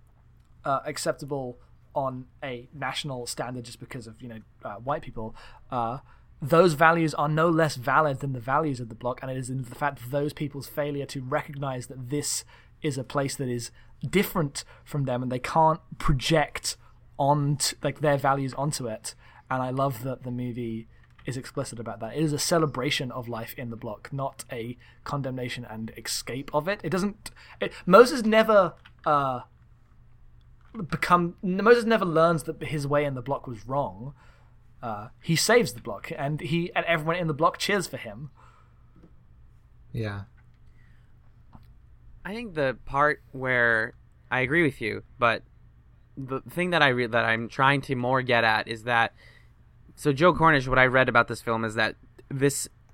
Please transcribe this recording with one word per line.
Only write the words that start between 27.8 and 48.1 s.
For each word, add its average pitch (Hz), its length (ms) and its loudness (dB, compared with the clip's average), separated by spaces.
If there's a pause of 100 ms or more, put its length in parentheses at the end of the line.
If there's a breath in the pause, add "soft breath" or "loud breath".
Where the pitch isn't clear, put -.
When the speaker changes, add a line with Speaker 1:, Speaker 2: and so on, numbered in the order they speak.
Speaker 1:
Moses 240 400 10
never, 214 480 6 (320)
uh, 139 360 2 (1500)
become, 175 540 2
Moses 208 420 6
never 214 220 2
learns 165 380 4
that 160 180 -8
his 143 240 -4
way 147 180 2
in 139 80 -2
the 127 80 -6
block 131 260 -6
was 110 200 -12
wrong. 127 480 -6 (680 soft breath)
Uh, 110 260 -8 (120)
he 165 160 0
saves 220 380 4
the - 80 -14
block, - 340 -10
and 147 240 -4
he, 170 340 -2
and 170 120 0
everyone 165 300 0
in 180 100 -2
the 156 80 -2
block 160 240 2
cheers 196 280 0
for 123 120 -10
him. 117 320 -14 (1600 soft breath)
Speaker 2:
Yeah. 104 300 -6 (2000 soft breath)
Speaker 3:
I 185 100 -8
think 226 200 -10
the 135 300 0
part 143 380 2 (100)
where 120 600 2 (360)
I 123 100 0
agree 139 220 2
with 139 180 0
you, 104 220 -4 (160)
but 117 240 0 (720)
the 131 260 -6
thing 175 280 -4
that 165 120 2
I 143 60 6
re-, 123 180 0
that 113 180 2
I'm 113 240 0
trying 139 340 4
to 139 120 -4
more 127 280 0